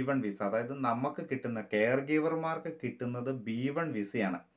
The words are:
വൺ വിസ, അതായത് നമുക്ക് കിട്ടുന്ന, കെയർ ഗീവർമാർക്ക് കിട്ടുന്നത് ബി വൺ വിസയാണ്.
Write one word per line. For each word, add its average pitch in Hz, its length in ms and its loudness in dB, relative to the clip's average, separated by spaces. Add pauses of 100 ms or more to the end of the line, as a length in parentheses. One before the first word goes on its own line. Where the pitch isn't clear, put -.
(100)
വൺ 135 80 4 (100)
വിസ, 98 120 -4 (100)
അതായത് 120 260 0 (140)
നമുക്ക് 120 320 0 (100)
കിട്ടുന്ന, 120 280 -2 (140)
കെയർ 117 260 6 (120)
ഗീവർമാർക്ക് 160 600 0 (100)
കിട്ടുന്നത് 123 500 -4 (160)
ബി 113 100 -2 (200)
വൺ 160 100 0 (100)
വിസയാണ്. 101 420 0 (160)